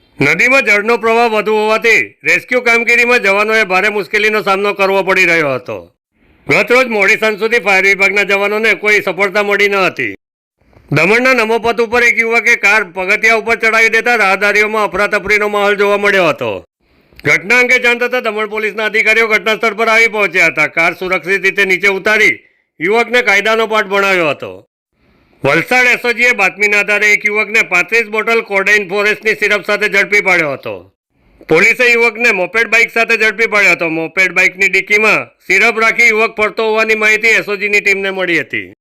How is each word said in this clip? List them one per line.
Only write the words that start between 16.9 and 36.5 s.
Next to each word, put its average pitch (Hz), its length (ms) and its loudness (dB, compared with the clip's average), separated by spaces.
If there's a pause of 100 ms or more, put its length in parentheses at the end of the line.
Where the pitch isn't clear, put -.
ઘટના 160 300 0
અંગે 247 240 2
જાણ 240 180 0
થતા 247 220 -2
દમણ 214 280 -4
પોલીસના 214 380 -6
અધિકારીઓ 220 420 0
ઘટના 214 280 0
સ્થળ 220 180 -2
પર 226 140 -2
આવી 226 200 2
પહોંચ્યા 190 380 0
હતા. 151 220 0
કાર 170 260 -2
સુરક્ષિત 180 500 -4
રીતે 190 220 0
નીચે 185 220 0
ઉતારી 196 520 0 (400)
યુવકને 226 420 0
કાયદાનો 214 460 0
પાઠ 214 180 0
ભણાવ્યો 190 440 0
હતો. 101 380 -10 (800)
વલસાડ 165 400 0
એસ 240 200 0
ઓ 240 60 0
જી 233 120 -2
એ 247 100 2
બાતમીના 202 460 0
આધારે 208 340 0
એક 208 120 -2
યુવકને 214 360 -2
પાંત્રીસ 180 480 -2
બોટલ 220 320 -2
કોડેઇન 202 480 0
ફોરેસ્ટની 208 440 -2
સિરપ 202 320 -2
સાથે 208 220 -2
ઝડપી 202 340 0
પાડ્યો 175 300 0
હતો. 98 400 -10 (580)
પોલીસે 220 420 4
યુવકને 233 400 2
મોપેડ 202 360 -2
બાઇક 226 240 0
સાથે 226 240 0
ઝડપી 220 320 0
પાડ્યો 196 240 2
હતો. 170 180 -2
મોપેડ 160 440 -2
બાઇકની 185 340 0
ડિક્કીમાં 190 580 0
સિરપ 208 540 -2
રાખી 226 300 2
યુવક 220 280 0
ફરતો 214 260 -2